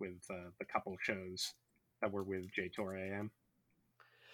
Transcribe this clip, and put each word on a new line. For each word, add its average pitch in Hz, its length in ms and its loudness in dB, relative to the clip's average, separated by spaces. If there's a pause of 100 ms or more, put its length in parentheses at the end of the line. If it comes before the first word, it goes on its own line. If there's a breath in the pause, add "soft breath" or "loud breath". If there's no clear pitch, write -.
With, 90 300 -4
uh, 90 280 -4
the 95 60 -2
couple 98 360 0
shows 92 540 0 (460)
that 107 120 4
were 98 120 2
with 95 280 0
J 90 180 2
Tor 95 260 0
A 95 220 0
M. 107 140 0 (1000 loud breath)